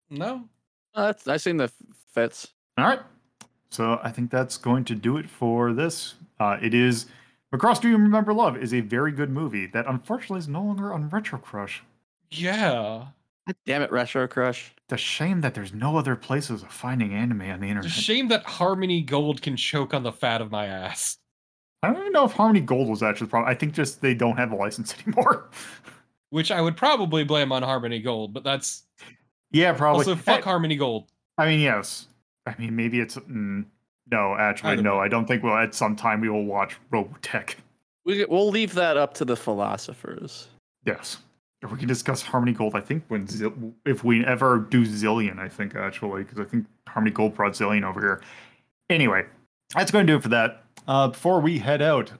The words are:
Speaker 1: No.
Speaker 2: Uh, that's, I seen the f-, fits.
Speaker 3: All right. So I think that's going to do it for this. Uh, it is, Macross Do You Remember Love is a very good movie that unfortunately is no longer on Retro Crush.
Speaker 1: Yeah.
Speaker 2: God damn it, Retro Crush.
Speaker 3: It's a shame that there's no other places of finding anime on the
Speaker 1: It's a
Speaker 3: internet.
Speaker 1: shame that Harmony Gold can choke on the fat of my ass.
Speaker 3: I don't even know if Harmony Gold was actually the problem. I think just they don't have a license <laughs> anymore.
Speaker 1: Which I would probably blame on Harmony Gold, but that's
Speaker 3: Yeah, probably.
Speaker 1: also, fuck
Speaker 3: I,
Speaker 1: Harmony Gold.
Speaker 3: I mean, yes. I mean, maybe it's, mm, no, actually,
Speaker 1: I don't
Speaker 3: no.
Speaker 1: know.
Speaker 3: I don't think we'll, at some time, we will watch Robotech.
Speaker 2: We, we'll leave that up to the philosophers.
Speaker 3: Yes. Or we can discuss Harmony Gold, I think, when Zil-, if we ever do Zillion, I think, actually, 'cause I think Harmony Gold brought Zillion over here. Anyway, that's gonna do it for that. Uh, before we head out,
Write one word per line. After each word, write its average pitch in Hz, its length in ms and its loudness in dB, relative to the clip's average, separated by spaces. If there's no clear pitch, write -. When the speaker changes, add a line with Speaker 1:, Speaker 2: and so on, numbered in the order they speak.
Speaker 1:
No. 220 340 -8
Speaker 2:
Uh, 208 140 0
that's, 208 200 -4
I 151 100 0
seen 170 200 0
the 131 80 0
f-, - 80 -6
fits. - 360 -2
Speaker 3:
All 131 80 4
right. 262 140 4
So 117 340 0
I 117 80 -6
think 123 180 -4
that's 127 280 -2
going 123 280 0
to 117 100 -4
do 117 220 0
it 156 120 -8
for 117 440 0
this. 160 420 -4
Uh, 101 220 2
it 113 120 0
is, 120 340 4
Macross 226 280 2
Do 233 80 4
You 226 80 6
Remember 208 360 4
Love 190 240 2
is 117 160 -4
a 123 80 2
very 120 300 0
good 143 180 -2
movie 127 380 -4
that 117 200 -4
unfortunately 185 520 -6
is 156 80 -10
no 151 140 -6
longer 202 320 -4
on 151 160 -4
Retro 202 300 -4
Crush. - 440 -10
Speaker 1:
Yeah. 147 720 -2
Speaker 2:
God 185 80 -6
damn 143 160 0
it, - 100 -2
Retro 123 360 0
Crush. 123 440 -2
Speaker 3:
It's - 40 -4
a - 40 -4
shame 175 440 -2
that 131 120 -2
there's 98 200 -10
no 139 240 0
other 131 180 0
places 131 480 -4
of - 80 -20
finding 123 420 -4
anime 110 280 -2
on 92 60 -8
the 95 60 -6
Speaker 1:
It's 92 100 -10
a 98 40 -6
Speaker 3:
internet. 104 240 -4
Speaker 1:
shame 247 380 0
that 220 160 0
Harmony 185 560 0
Gold 143 400 -2
can 135 160 -4
choke 143 360 -2
on 131 100 -2
the 117 80 -4
fat 117 300 -2
of 104 100 -8
my 104 140 -4
ass. 95 520 -6
Speaker 3:
I 165 100 0
don't 339 80 -2
even 392 140 -4
know 294 120 6
if - 60 2
Harmony 208 300 6
Gold 127 260 0
was 110 160 -2
actually 107 240 0
the - 40 -10
problem. 117 200 2
I 127 40 2
think 151 180 -2
just 143 280 -2
they 131 120 2
don't 117 240 2
have 123 140 0
a 104 40 -4
license 104 460 -4
<laughs> - 40 -10
anymore. - 440 2
Speaker 1:
Which 160 220 -2
I 175 100 2
would 165 160 0
probably 196 460 2
blame 143 280 2
on 131 120 0
Harmony 120 360 -2
Gold, 110 340 -4
but 123 100 -10
that's - 400 -4
Speaker 3:
Yeah, 170 220 6
probably. 147 260 4
Speaker 1:
also, 175 160 2
fuck 214 240 2
Speaker 3:
I, - 40 -10
Speaker 1:
Harmony 165 340 0
Gold. 120 320 -2
Speaker 3:
I 156 100 4
mean, 156 120 4
yes. 117 480 0
I 110 100 -10
mean, 113 180 -6
maybe 117 240 0
it's, 117 180 -4
mm, 104 480 -6
no, 101 260 0
actually, 107 360 0
Speaker 1:
I 135 40 2
don't 110 100 0
Speaker 3:
no. 101 100 4
Speaker 1:
know. 98 60 2
Speaker 3:
I 101 80 2
don't 113 180 2
think 123 160 0
we'll, 113 120 2
at 110 200 0
some 107 200 0
time, 107 260 0
we 113 80 0
will 107 160 0
watch 98 320 -2
Robotech. - 640 -4
Speaker 2:
We, 202 200 0
we'll 196 240 2
leave 202 240 0
that 170 240 2
up 143 180 2
to 147 100 -2
the 123 100 0
philosophers. - 1120 -6
Speaker 3:
Yes. - 320 -6
Or 110 80 -10
we 113 80 -10
can 131 100 -6
discuss 123 340 -2
Harmony 123 300 0
Gold, 107 240 0
I 101 60 -2
think, 156 260 -4
when 104 200 -4
Zil-, 110 460 -6
if 127 180 0
we 120 220 6
ever 127 320 4
do 120 160 6
Zillion, 107 540 0
I 95 80 -8
think, 101 280 -8
actually, 98 500 -6
'cause 104 140 -14
I 101 40 -4
think 110 220 -2
Harmony 107 240 2
Gold 110 220 2
brought 101 180 0
Zillion 104 300 0
over 95 180 -4
here. 98 200 2
Anyway, 120 360 4
that's 185 180 2
gonna 202 140 6
do 156 120 8
it - 60 0
for 113 60 -2
that. 113 340 2
Uh, 135 200 4
before 170 320 2
we 156 200 2
head 143 220 2
out, 147 380 2